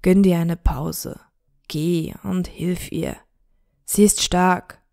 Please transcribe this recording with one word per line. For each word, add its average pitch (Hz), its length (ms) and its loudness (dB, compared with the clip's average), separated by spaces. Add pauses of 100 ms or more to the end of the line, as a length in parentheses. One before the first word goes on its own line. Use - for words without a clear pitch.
gönn 185 220 4
dir 175 140 4
eine 165 180 -2
Pause. - 640 -4 (480)
Geh 165 560 -4
und 185 240 -4
hilf - 440 -8
ihr. - 240 -6 (680)
Sie - 180 2
ist - 200 2
stark 180 580 0 (120)